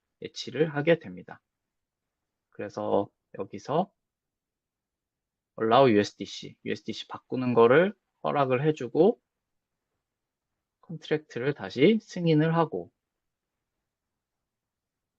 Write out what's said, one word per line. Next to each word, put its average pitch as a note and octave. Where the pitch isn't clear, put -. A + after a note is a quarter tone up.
예치를 C#3+
하게 D#3
됩니다. F2+
그래서 G#2
여기서 B2+
allow A#2+
유에스디씨, -
유에스디씨 A2
바꾸는 B2+
거를 C3+
허락을 C#3+
해주고 D3+
컨트랙트를 D3
다시 C3+
승인을 E3
하고 D3+